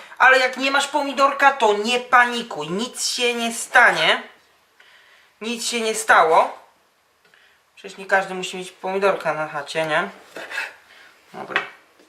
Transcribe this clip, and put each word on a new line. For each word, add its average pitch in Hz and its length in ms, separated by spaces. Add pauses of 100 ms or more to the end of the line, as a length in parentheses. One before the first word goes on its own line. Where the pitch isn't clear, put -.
(180)
Ale 262 200
jak 262 180
nie 262 140
masz 277 180
pomidorka, 277 640
to 226 220
nie 226 280
panikuj. 240 680
Nic 226 380
się 240 260
nie 233 180
stanie. 214 680 (1200)
Nic 233 260
się 233 140
nie 220 140
stało. 202 640 (1160)
Przecież - 220
nie 190 80
każdy 190 280
musi 185 220
mieć 185 160
pomidorka 190 640
na 151 140
chacie, 151 380
nie? 165 220 (1200)
Dobra. - 300 (460)